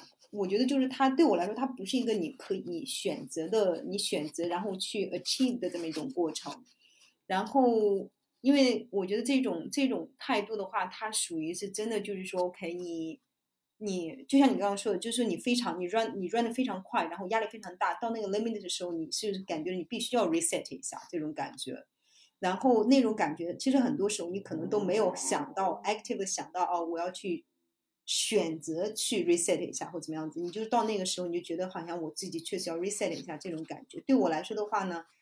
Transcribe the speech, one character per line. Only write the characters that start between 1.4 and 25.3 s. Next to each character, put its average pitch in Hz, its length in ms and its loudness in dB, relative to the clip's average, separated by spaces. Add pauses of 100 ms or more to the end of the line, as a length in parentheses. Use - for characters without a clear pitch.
说， 214 80 -4
他 247 100 -2
不 196 220 -6
是 262 100 -2
一 247 80 2
个 233 80 2
你 170 200 0
可 - 220 -6
以 175 300 -6
选 139 420 -4
择 160 220 -4
的， 190 360 2
你 185 120 -6
选 151 320 -2
择 170 180 -4
然 175 140 -2
后 196 160 -4
去 190 340 -4
achieve - 480 0
的 180 120 -2
这 175 80 -6
么 165 80 -4
一 156 60 -4
种 151 180 -4
过 165 200 0
程。 147 220 -8 (760)
然 190 200 0
后， 214 640 4 (320)
因 269 100 6
为 254 380 6
我 190 160 0
觉 202 100 0
得 233 60 0
这 262 180 4
种， 170 320 -2
这 269 160 4
种 185 300 -2
态 220 240 0
度 214 140 -6
的 190 100 -4
话， 190 200 -2
它 220 240 -6
属 175 300 -2
于 160 140 -4
是 190 160 -6
真 214 180 -4
的 214 120 0
就 202 140 -6
是 190 120 -6
说， 180 160 0
OK， 180 320 -4
你， 165 460 -6 (580)
你， 185 500 -4
就 277 100 6
像 269 100 10
你 202 100 2
刚 202 100 2
刚 202 80 0
说 202 160 0
的， 185 60 0
就 226 140 -4
是 240 120 2
你 180 120 0
非 247 180 2
常， 185 260 0
你 180 60 -2
run， 190 340 0
你 180 80 -2
run 233 160 2
得 233 80 -2
非 262 120 0
常 190 180 -4
快， 190 240 -2
然 165 120 -8
后 190 100 -6
压 220 120 2
力 214 100 -2
非 226 100 -12
常 175 160 -12
大， 180 240 2
到 226 100 -2
那 226 100 -2
个 202 80 -4
limit 214 320 0
的 180 80 -10
时 180 160 -4
候， 175 80 -4
你 165 200 -4
是 202 340 -2
感 160 180 -2
觉 185 80 -2
你 185 120 -4
必 233 160 -6
须 - 160 -2
要 202 120 4
reset 165 480 0
一 - 60 -14
下 - 180 -8 (100)
这 175 100 -4
种 151 120 -6
感 139 240 -8
觉。 127 280 -12 (560)
然 185 160 2
后 226 280 6
那 262 160 8
种 214 140 4
感 160 220 0
觉， 170 200 -6
其 - 140 0
实 269 80 6
很 180 180 4
多 196 120 2
时 202 140 -2
候 175 80 -6
你 196 100 -6
可 180 160 -8
能 165 120 -4
都 208 120 2
没 190 160 2
有 190 180 4
想 - 400 -2